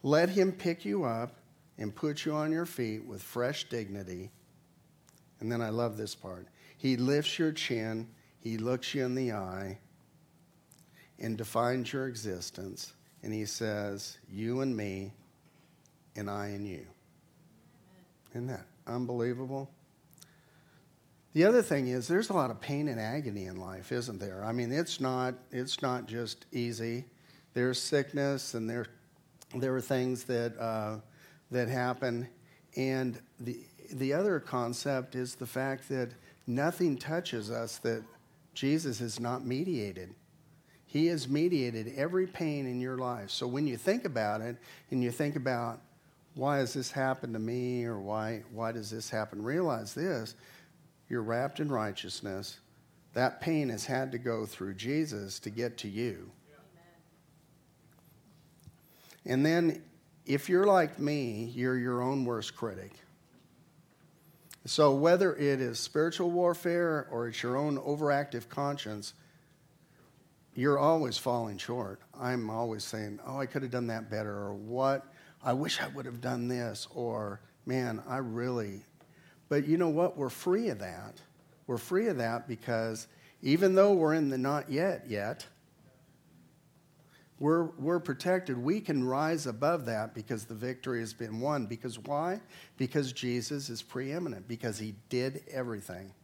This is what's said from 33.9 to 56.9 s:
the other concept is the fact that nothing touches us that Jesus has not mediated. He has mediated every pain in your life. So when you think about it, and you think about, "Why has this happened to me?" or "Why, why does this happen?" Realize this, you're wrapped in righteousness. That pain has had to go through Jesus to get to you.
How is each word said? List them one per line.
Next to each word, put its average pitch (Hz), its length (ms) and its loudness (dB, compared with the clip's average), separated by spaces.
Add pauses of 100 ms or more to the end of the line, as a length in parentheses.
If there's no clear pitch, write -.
the 131 200 0
other 180 260 2
concept 127 760 -2
is 127 180 -4
the 123 120 -8
fact 131 420 -4
that 127 220 -2 (360)
nothing 151 500 2
touches 139 540 -4
us 117 280 -6
that 113 260 -2 (500)
Jesus 139 460 0
has 113 180 -4
not 120 260 -2
mediated. 117 720 -2 (720)
He 156 220 2
has 151 200 0
mediated 131 680 2
every 175 300 2
pain 151 400 -2
in 123 140 -2
your 127 160 -2
life. 120 340 -4
So - 160 -2
when 135 200 0
you 123 100 0
think 214 300 2
about 110 340 2
it, 117 160 -6 (340)
and 127 140 2
you 123 60 2
think 147 260 0
about, 120 460 0 (520)
"Why 139 220 2
has 131 160 2
this 131 180 -4
happened 131 440 0
to 113 40 -4
me?" 123 460 0
or 113 160 -4
"Why, 107 500 -2
why 113 220 -4
does 110 180 -6
this 110 200 -8
happen?" 104 320 -4
Realize 127 500 0
this, 139 420 -2 (760)
you're 123 120 0
wrapped 120 380 0
in 151 100 0
righteousness. 98 880 -4 (520)
That 127 280 2
pain 151 280 2
has 110 160 -4
had 131 280 -2
to 120 60 -4
go 117 280 -2
through 95 280 -6
Jesus 110 640 -4
to 107 100 -8
get 117 280 -4
to 107 100 -8
you. 98 420 -4 (3000)